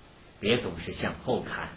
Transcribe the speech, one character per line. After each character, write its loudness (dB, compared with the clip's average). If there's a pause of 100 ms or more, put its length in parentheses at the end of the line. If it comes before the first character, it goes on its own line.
(400)
别 6
总 -2
是 -6
向 -2
后 2
看。 -4